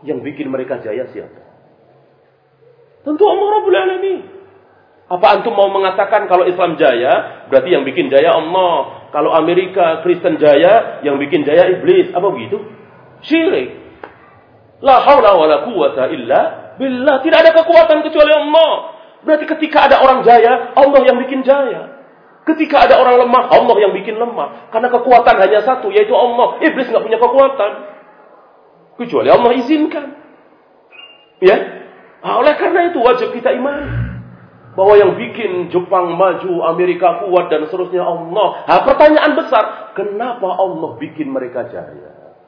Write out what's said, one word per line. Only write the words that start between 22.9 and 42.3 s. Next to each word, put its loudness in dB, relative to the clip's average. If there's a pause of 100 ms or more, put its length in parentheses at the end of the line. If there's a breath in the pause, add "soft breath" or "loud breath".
orang 4
lemah, 2
Allah 4
yang 2
bikin -8
lemah. -8
Karena -2
kekuatan 4
hanya 2
satu, -2
yaitu 2
Allah. 0
Iblis -2
nggak -2
punya -4
kekuatan. 2 (1200)
Kecuali -2
Allah 4
izinkan. -2 (1400)
Ya? 6 (680)
Nah, -2
oleh 4
karena -2
itu -4
wajib 0
kita -2
imani -6 (640)
bahwa 4
yang 4
bikin -8
Jepang -4
maju, -2
Amerika -2
kuat 0
dan -4
seterusnya -6
Allah. -4
Nah, 2
pertanyaan 4
besar, -4
kenapa -8
Allah -6
bikin -10
mereka -8
jaya? -20